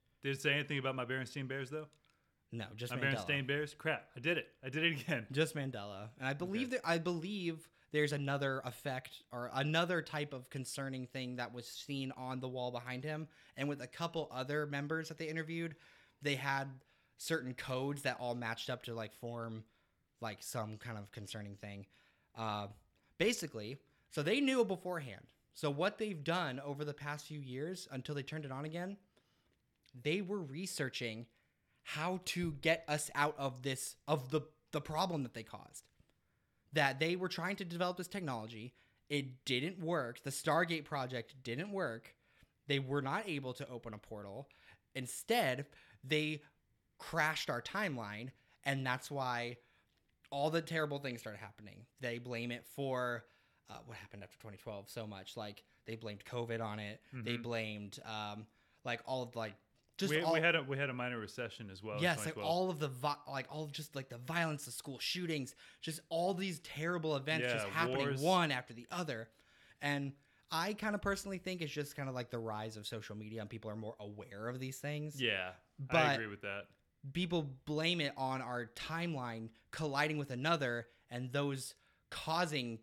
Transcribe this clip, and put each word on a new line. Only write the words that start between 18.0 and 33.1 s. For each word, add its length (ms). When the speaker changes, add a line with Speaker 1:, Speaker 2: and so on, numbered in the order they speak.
Speaker 2:
that 180
all 140
matched 340
up 140
to, 100
like, 220
form, 500
like, 220
some 340
kind 220
of 140
concerning 440
thing. 300
Uh, 300
basically, 640
so 120
they 200
knew 200
beforehand. 640
So 160
what 260
they've 260
done 380
over 240
the 80
past 340
few 140
years 500
until 240
they 80
turned 220
it 80
on 140
again, 320
they 180
were 200
researching 840
how 400
to 280
get 360
us 260